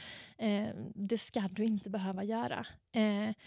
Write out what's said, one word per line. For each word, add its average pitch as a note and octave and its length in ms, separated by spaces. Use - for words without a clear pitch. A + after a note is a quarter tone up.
Eh, G#3+ 300
det G3+ 240
ska - 220
du G3 240
inte G#3+ 260
behöva F#3+ 340
göra. A3+ 420
Eh, G#3+ 380